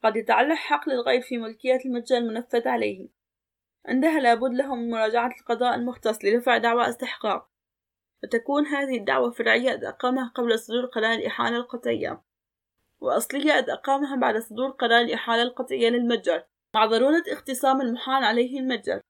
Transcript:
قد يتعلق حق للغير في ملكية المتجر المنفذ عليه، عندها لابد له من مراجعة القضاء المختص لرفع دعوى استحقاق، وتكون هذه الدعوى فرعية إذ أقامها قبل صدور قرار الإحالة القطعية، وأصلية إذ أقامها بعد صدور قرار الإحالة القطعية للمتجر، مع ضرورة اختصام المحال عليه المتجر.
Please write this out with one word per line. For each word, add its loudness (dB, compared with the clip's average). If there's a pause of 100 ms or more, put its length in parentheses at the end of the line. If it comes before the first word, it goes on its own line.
قد 2
يتعلق 2
حق -2
للغير 2
في -8
ملكية -2
المتجر 0
المنفذ -2
عليه، -4 (760)
عندها 2
لابد 4
له -2
من -4
مراجعة 0 (100)
القضاء 0
المختص -4
لرفع 4
دعوى 2
استحقاق، -6 (720)
وتكون 0
هذه -2
الدعوى 2
فرعية 2
إذ -8
أقامها -2
قبل 0
صدور -4
قرار -2
الإحالة -2
القطعية، -6 (760)
وأصلية 0
إذ 0
أقامها -2
بعد 0
صدور -6
قرار 2
الإحالة 0
القطعية -2
للمتجر، 0 (300)
مع 4
ضرورة 4
اختصام 0
المحال -2
عليه 0
المتجر. -4